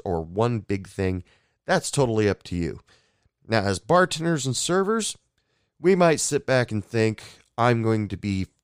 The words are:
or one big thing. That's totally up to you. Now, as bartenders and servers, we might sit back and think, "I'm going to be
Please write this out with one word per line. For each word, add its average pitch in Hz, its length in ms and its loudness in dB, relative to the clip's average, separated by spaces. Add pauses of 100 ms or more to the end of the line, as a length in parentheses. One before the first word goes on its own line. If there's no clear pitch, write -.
or 85 160 -4
one 107 380 -2
big 95 280 -6
thing. 92 360 -4 (420)
That's - 240 0
totally 110 400 2
up - 140 -2
to - 120 -8
you. 80 260 -4 (680)
Now, 107 160 0
as 98 160 -2
bartenders 165 640 0
and 131 100 -2
servers, 196 600 -2 (640)
we 180 160 4
might 170 240 4
sit - 260 -2
back 127 260 0
and 107 140 -2
think, 110 380 0 (340)
"I'm 117 240 2
going 110 280 0
to 95 80 -6
be 95 300 -2 (160)